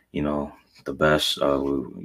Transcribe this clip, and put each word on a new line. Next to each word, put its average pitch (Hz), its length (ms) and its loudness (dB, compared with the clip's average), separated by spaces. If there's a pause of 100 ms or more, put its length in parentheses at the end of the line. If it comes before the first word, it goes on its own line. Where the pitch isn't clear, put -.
(120)
you 73 100 -2
know, 73 300 -2 (320)
the 69 100 -6
best. 76 480 2
Uh, 69 180 4
we, 69 100 0 (340)